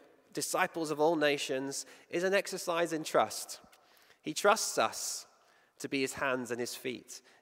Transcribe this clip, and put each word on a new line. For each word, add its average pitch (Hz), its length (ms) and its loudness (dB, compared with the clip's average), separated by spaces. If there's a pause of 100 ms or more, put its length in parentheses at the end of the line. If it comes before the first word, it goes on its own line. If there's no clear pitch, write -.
(320)
disciples 156 600 0
of 147 80 -2
all 160 160 6
nations 143 720 0 (220)
is 175 140 -2
an 190 120 2
exercise 175 580 0
in 156 100 -4
trust. - 560 0 (600)
He 156 140 -6
trusts - 420 4
us - 480 -2 (540)
to 131 100 -8
be 139 120 -2
his 131 120 -2
hands 127 380 -2
and 117 80 -2
his 120 160 -4
feet - 460 -10 (200)